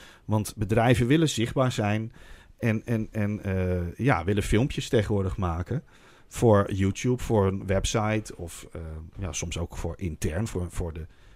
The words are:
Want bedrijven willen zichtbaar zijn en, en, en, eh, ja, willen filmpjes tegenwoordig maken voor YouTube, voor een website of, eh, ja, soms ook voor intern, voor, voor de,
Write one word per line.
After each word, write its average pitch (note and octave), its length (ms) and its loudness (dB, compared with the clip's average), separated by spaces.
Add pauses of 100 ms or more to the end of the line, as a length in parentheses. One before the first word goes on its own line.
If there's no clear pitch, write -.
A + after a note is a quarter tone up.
(260)
Want G#2 320 -2
bedrijven A#2 500 4
willen D#3 220 4
zichtbaar B2 420 0
zijn A2 400 0 (460)
en, A2 280 0
en, A2 260 -2
en, G#2 320 -2
eh, F#2 340 0 (280)
ja, F#2+ 180 2
willen G2+ 200 0
filmpjes C3 460 0
tegenwoordig G2+ 480 0
maken F2+ 460 -2 (440)
voor G#2 440 4
YouTube, G2 520 0
voor G#2 240 4
een G2 200 -2
website G#2+ 680 -2
of, - 340 -14
eh, E2+ 100 -12 (380)
ja, F#2 140 -6
soms E2+ 240 -6
ook E2+ 200 -6
voor E2 200 -6
intern, F2 500 -4
voor, F2 220 -4
voor E2+ 240 -6
de, D#2+ 120 -10 (300)